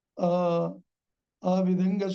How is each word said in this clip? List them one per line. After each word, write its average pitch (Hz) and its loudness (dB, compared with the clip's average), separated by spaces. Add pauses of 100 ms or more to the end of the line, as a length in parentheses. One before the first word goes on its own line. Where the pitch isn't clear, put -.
(200)
ఆ, 180 2 (1160)
ఆ 185 2
విధంగా 190 0